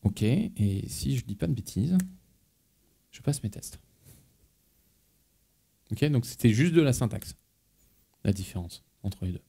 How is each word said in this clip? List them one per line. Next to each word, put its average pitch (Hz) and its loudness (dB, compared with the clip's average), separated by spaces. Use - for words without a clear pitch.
Ok, - -2
et 107 0
si 135 -2
je 120 -4
dis 104 -8
pas - -4
de 165 0
bêtises, 139 -2
je - -20
passe 147 -2
mes 104 -4
tests. - -16
Ok, 110 0
donc 139 2
c'était - 4
juste 139 4
de 165 8
la 139 4
syntaxe, - -4
la 101 2
différence 92 -8
entre 95 -6
les 90 -2
deux. - -10